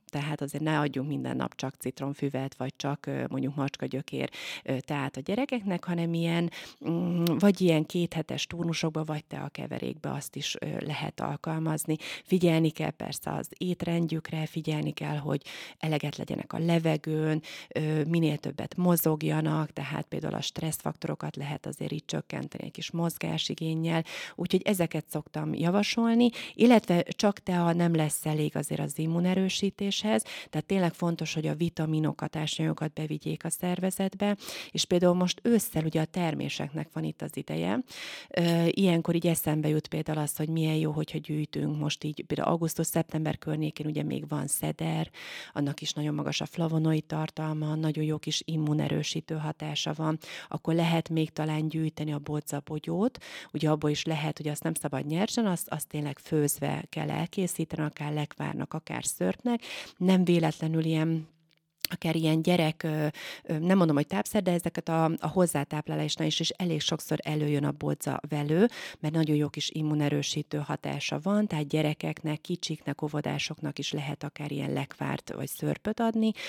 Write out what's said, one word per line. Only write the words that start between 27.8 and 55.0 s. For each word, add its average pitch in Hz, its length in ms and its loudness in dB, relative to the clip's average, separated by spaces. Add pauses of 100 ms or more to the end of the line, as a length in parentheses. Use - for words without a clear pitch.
lesz 156 320 2
elég 151 300 0
azért 151 240 -2
az 151 180 -4
immunerősítéshez, 185 1080 0 (460)
tehát 156 160 -2
tényleg 185 260 4
fontos, 170 420 -2
hogy 156 120 0
a 151 80 0
vitaminokat, 156 840 0
ásanyagokat 156 560 -2
bevigyék 156 520 -6
a 165 60 -6
szervezetbe, 190 840 0 (340)
és - 140 -2
például 175 300 6
most 180 280 2
ősszel 202 420 4
ugye 160 160 2
a 156 40 2
terméseknek 151 880 -2
van 160 120 -4
itt 156 180 -6
az 151 140 -8
ideje. 165 420 -2 (500)
Ö, 170 420 4
ilyenkor 170 440 4
így 170 120 2
eszembe 156 420 2
jut 151 200 2
például 156 300 -2
az, 147 180 -2
hogy 156 120 -2
milyen 160 260 2
jó, 156 160 2
hogyha 156 280 -4
gyűjtünk 151 600 -2
most 147 260 -4
így, 151 220 -6
például - 240 0
augusztus-szeptember 160 880 0
környékén 151 480 -2
ugye 151 160 -2
még 151 260 -4
van 147 180 -2
szeder, 160 640 -2 (420)
annak 143 280 -2
is 151 120 -4
nagyon 151 220 -2
magas 151 260 -2
a 156 60 -4
flavonoid 160 580 2
tartalma, 156 720 -2
nagyon 156 300 0
jó 156 140 0
kis - 260 -4
immunerősítő 151 880 0
hatása 156 580 -4
van, 156 260 0 (300)
akkor - 260 -2
lehet 165 340 2
még 160 220 2
talán 156 380 -2
gyűjteni 156 440 -2
a 147 60 -2
bodzabogyót, 156 1000 -2 (340)
ugye 151 180 2
abból 151 200 4
is 147 140 0
lehet, 156 320 -2
hogy 151 120 -6
azt 147 140 -4
nem 160 120 0
szabad 143 320 -2